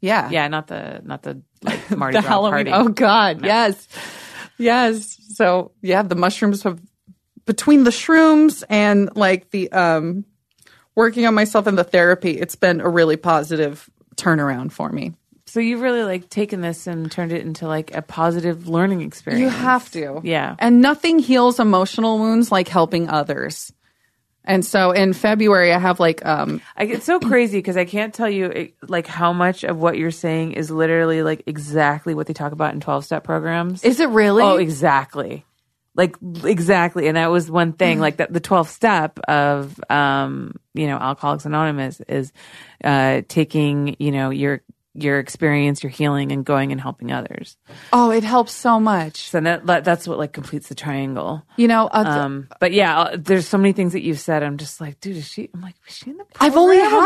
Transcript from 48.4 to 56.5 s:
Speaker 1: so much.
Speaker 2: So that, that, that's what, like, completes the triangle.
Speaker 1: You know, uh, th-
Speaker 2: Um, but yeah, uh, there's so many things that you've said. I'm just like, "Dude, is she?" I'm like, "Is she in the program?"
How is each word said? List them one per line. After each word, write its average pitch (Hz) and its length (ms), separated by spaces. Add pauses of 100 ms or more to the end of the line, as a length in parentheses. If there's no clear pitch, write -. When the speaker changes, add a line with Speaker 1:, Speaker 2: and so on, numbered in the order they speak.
Speaker 1:
so 226 280
much. 185 480
Speaker 2:
So 170 120
that, 170 260
that, 170 180
that's 170 240
what, 165 100
like, 147 140
completes - 360
the 139 60
triangle. 135 680 (160)
Speaker 1:
You 233 100
know, 226 180
uh, - 180
th- 151 100
Speaker 2:
Um, 139 340 (120)
but 180 120
yeah, 175 280
uh, 175 180
there's 180 280
so 202 120
many 196 140
things 180 200
that 185 100
you've 151 180
said. 156 220
I'm 143 140
just 147 240
like, 147 200
"Dude, 190 180
is 147 100
she?" - 260
I'm 175 60
like, 180 140 (120)
"Is - 100
she - 160
in 311 40
the 403 80
program?" - 260